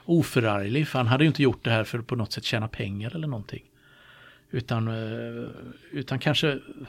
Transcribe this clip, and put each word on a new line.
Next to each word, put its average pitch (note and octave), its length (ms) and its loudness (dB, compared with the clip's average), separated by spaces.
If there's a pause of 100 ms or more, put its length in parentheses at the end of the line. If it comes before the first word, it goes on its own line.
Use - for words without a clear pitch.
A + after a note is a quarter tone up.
oförarglig, A#2+ 840 2
för C3+ 100 0
han B2 100 2
hade C3+ 160 6
ju E3 40 8
inte C#3+ 140 2
gjort B2+ 220 4
det B2 60 0
här A2 140 4
för A#2+ 140 -4
att A#2 80 -8
på B2 100 -2
något G#2+ 160 -2
sätt - 120 -8
tjäna A2 240 -2
pengar G#2 460 -6
eller D#3 140 -6
någonting. A2+ 340 -8 (880)
Utan, A#2 380 0
eh, A#2 560 -6 (480)
utan C3+ 260 -4
kanske, D3 400 2 (300)